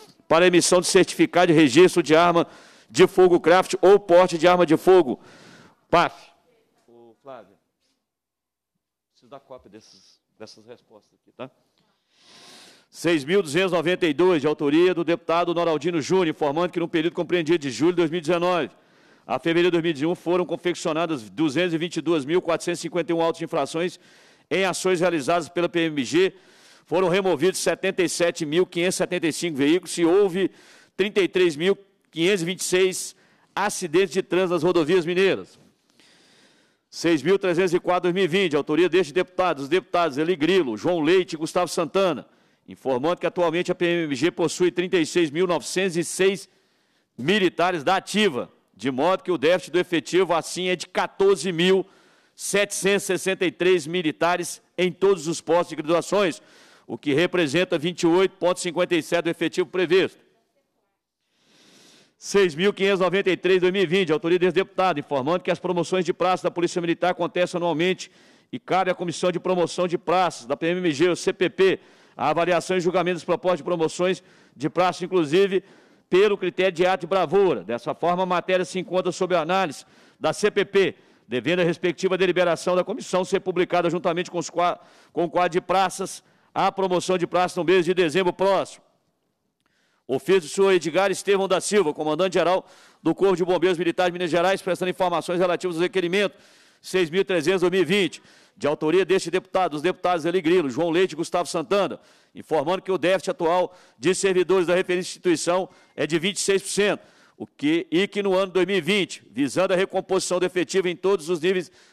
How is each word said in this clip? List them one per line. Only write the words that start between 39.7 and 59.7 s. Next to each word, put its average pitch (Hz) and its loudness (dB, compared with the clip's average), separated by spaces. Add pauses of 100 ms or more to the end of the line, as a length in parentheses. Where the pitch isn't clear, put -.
Eli 160 -2
Grilo, 156 0
João 156 -2
Leite 175 0
e 160 -8
Gustavo 160 -4
Santana, 170 -2 (420)
informando 131 -4
que 175 -4
atualmente 170 -2
a 175 -6
P 175 -2
M 170 -2
G 127 0
possui 175 0
trinta 180 -2
e 160 0
seis 170 0
mil 160 -2
novecentos 175 -4
e 170 -2
seis 190 -2 (680)
militares 175 0
da 180 0
ativa, 175 -2 (240)
de 120 -6
modo 160 0
que 185 -6
o 170 -2
déficit 156 0
do 175 2
efetivo, 170 0
assim, 170 -4
é 180 0
de 156 -8
quatorze 196 0
mil 180 2 (500)
setecentos 196 -2
e - -8
sessenta 185 -2
e 160 -2
três 175 2
militares 170 -4 (160)
em 180 0
todos 185 0
os 165 -4
postos 170 0
de 160 -12
graduações, 165 -2 (460)
o 117 -10
que 143 -4
representa 175 0
vinte 165 -4
e 170 2
oito 185 2
ponto 180 -2
cinquenta 180 -2
e 160 0
sete 170 -2
do 170 -2
efetivo 165 -4
previsto. 175 0 (2000)